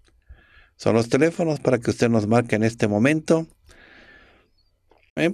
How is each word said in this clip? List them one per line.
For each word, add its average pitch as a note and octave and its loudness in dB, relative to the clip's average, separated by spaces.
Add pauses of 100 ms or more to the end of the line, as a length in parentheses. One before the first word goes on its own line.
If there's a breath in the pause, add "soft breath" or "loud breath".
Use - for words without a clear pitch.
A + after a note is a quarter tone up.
(760 soft breath)
Son G#2+ 0
los A2+ 0
teléfonos D#3 0
para B2+ 0
que A#2+ -4
usted A#2+ 0
nos A2+ 0
marque A#2 0
en G#2+ 0
este A2+ -2
momento. D#3 0 (1700 soft breath)
Eh, D#3+ -2